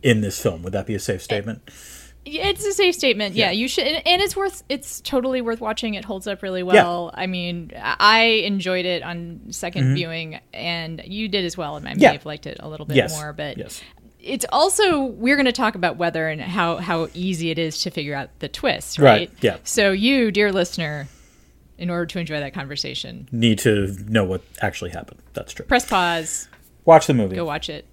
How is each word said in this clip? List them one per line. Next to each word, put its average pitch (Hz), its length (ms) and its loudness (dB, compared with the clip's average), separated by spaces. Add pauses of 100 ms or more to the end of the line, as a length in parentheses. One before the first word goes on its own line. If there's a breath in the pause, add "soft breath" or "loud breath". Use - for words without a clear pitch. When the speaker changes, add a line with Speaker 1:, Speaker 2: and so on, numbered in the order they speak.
Speaker 1:
in 117 200 4
this 98 200 -4
film. 85 220 -2
Would 92 100 -8
that 98 140 -4
be 110 80 -4
a 95 40 -4
safe 92 220 -4
statement? 107 400 -6 (640 loud breath)
Speaker 2:
It's 370 400 -4
a 403 80 -2
safe 370 220 2
statement. 208 400 0
Yeah, 214 120 2
Speaker 1:
Yeah. 175 40 0
Speaker 2:
you 220 160 -2
should, - 180 0
and, 311 220 -2
and 359 160 4
it's 381 120 -2
worth, 392 340 -4
it's - 320 -6
totally 254 400 -2
worth 226 200 -4
watching. 220 320 -4
It 196 100 -8
holds 196 240 -8
up 196 140 -6
really 185 200 -4
Speaker 1:
Yeah. 180 40 -4 (180)
Speaker 2:
well. 175 300 -2
I 185 140 -4
mean, 175 520 -6
I, 110 200 -2
I 220 220 8 (240)
enjoyed 185 400 0
it 180 180 -2
on 170 360 -12 (120)
second 175 340 -4
Speaker 1:
Mm-hmm. 131 100 4
Speaker 2:
viewing, 165 440 -6 (140)
and 165 520 -8
you 214 220 -6
did 196 180 0
as 170 120 -6
well, 151 180 -6
and 151 120 -10
I - 60 -8
may - 80 4
Speaker 1:
Yeah. - 120 10
Speaker 2:
have 147 120 -10
liked 151 220 -12
it - 120 -12
a - 80 -14
little 156 200 -12
bit 139 100 2
Speaker 1:
Yes. 143 180 2
Speaker 2:
more, 151 180 -10
but 151 240 -8
Speaker 1:
Yes. - 240 -12 (380 loud breath)
Speaker 2:
it's - 320 -6
also, 349 520 4
we're 247 340 0
gonna 262 140 4
talk 220 240 0
about 175 220 0
whether 165 300 0
and 156 140 -6
how, 170 360 -2
how 165 360 -2
easy 170 380 -2
it 160 80 -4
is 160 240 -2
to 175 80 -6
figure 147 240 -6
out 139 140 -8 (100)
the - 100 -8
twist, - 500 -4
Speaker 1:
Right, 127 200 10
Speaker 2:
right? 175 120 -6 (100)
Speaker 1:
yeah. 98 220 2
Speaker 2:
So 202 280 2
you, 226 400 2
dear 202 200 2
listener, 160 560 -4 (720 soft breath)
in 175 100 -4
order 175 160 -2
to 180 140 -8
enjoy 151 220 -6
that 135 120 -8
conversation, 135 800 -8
Speaker 1:
need 113 280 4
to 101 360 2 (140)
know 110 160 4
what 92 160 -2 (200)
actually 90 300 -4
happened. - 300 -14 (120)
That's - 200 -10
true. - 120 -12
Speaker 2:
press 262 200 0
pause. 170 640 -2 (340)
Speaker 1:
Watch 160 240 8
the 151 60 4
movie. 101 240 2
Speaker 2:
Go 170 80 -2
watch 156 240 -6
it. 147 240 -12